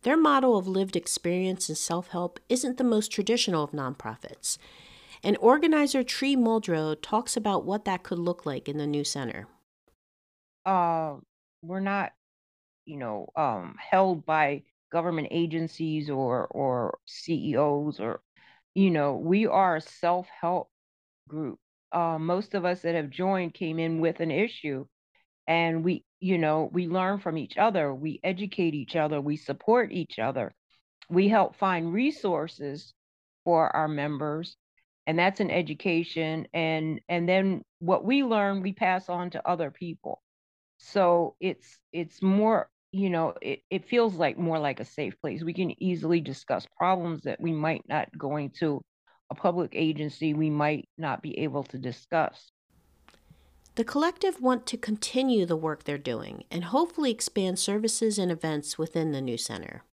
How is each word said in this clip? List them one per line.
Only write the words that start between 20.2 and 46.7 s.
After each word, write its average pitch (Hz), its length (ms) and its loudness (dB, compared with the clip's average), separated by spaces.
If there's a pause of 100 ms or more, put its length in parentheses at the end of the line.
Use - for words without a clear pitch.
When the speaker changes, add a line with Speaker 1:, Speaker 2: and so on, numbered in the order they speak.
Speaker 2:
group. 151 300 -6 (340)
Uh, 165 280 0
most 180 340 -2
of 185 120 -2
us 180 160 0
that 170 120 -2
have 156 160 -2
joined 185 440 0
came 160 260 -4
in 165 200 0
with 165 200 0
an 170 120 0
issue, 147 540 -2 (600)
and 165 360 2
we, 175 200 0 (160)
you 185 180 2
know, 156 340 2
we 180 160 -2
learn 185 320 0
from 160 180 -4
each - 200 -6
other. 180 360 2
We 147 300 -6
educate 185 500 -2
each 147 220 -6
other. 151 260 0
We 147 160 -2
support - 540 0
each - 280 -6
other. 123 340 -2 (560)
We 185 180 4
help 208 280 4
find 170 380 0
resources 170 1000 -2 (500)
for 165 320 4
our 156 120 2
members, 151 720 -4 (480)
and 160 140 0
that's 196 200 2
an 196 120 0
education. 165 1040 -2
And, 160 540 -2
and 170 220 0
then 190 340 2 (160)
what 170 240 2
we 269 200 2
learn, 202 380 0
we 190 120 -4
pass 185 340 0
on 180 240 -4
to - 160 -6
other 165 220 0
people. - 520 -12 (560)
So 175 600 2
it's, - 380 -6 (160)
it's 165 280 -6
more, 202 480 4 (220)
you 190 180 0
know, 165 320 0
it, - 280 -6
it 185 160 -4
feels 233 300 2
like 156 220 0
more 165 200 0
like 143 220 -2
a 117 60 -8
safe - 360 -8
place. 151 220 -6
We 165 100 -4
can 175 280 -4
easily 170 400 0
discuss 135 440 -6 (120)